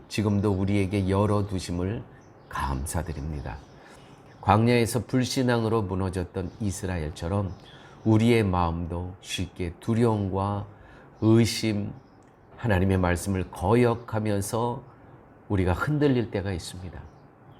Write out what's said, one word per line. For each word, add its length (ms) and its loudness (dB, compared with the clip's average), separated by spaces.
지금도 440 0
우리에게 560 0
열어두심을 960 -2
감사드립니다. 1040 -6
광야에서 640 4
불신앙으로 760 0
무너졌던 680 -4
이스라엘처럼 960 -4
우리의 380 6
마음도 800 -2
쉽게 580 -6
두려움과 840 0
의심, 720 4
하나님의 420 2
말씀을 520 0
거역하면서 1300 0
우리가 240 2
흔들릴 580 0
때가 220 -4
있습니다. 480 -10